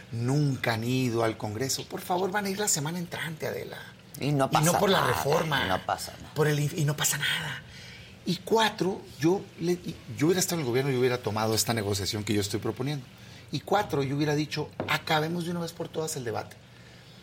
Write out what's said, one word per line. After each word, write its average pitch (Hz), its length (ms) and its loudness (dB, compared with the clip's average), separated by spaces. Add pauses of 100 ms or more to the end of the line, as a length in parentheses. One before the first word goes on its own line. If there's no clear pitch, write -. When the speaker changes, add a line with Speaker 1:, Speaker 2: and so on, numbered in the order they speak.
(120)
Speaker 1:
nunca 127 640 2
han 110 100 -2
ido 120 400 2
al 113 140 0
Congreso, 117 500 -4
por 185 120 -8
favor, 185 320 0
van 208 140 -2
a 196 40 -2
ir 190 80 -4
la 208 100 -2
semana 160 300 0
entrante, 160 480 -6
Adela. 117 320 -6 (420)
Speaker 2:
Y 143 120 2
no - 0 -
Speaker 1:
Y 147 40 4
no 135 140 4
Speaker 2:
pasa 160 300 6
Speaker 1:
por 196 100 6
la 175 100 4
Speaker 2:
nada, 143 120 2
Speaker 1:
reforma. 151 520 2
Speaker 2:
y 92 40 0
no 90 180 0
pasa - 340 -4
nada. - 140 -16
Speaker 1:
Por 151 140 4
el 147 100 4
inf-, 147 180 0
y 156 80 2
no 147 120 2
pasa 147 220 0
nada. 147 440 -4 (640)
Y 175 100 2
cuatro, 214 640 2 (200)
yo 185 220 4 (180)
le, 175 180 0 (380)
yo 131 100 2
hubiera 185 140 4
estado 175 160 0
en 151 100 -2
el - 0 -
gobierno 131 240 2
y 127 60 2
hubiera 123 220 4
tomado 110 360 2
esta 110 180 2
negociación 101 520 0
que 107 100 2
yo 104 60 4
estoy 101 180 -2
proponiendo. 123 480 -4 (460)
Y 147 80 -4
cuatro, 196 420 0
yo 139 140 -2
hubiera 147 180 2
dicho, 147 340 -2 (200)
acabemos 160 560 0
de 175 80 -4
una 175 80 -4
vez 165 120 -6
por 160 160 -8
todas 156 280 -4
el 131 80 -6
debate. 107 320 -4 (680)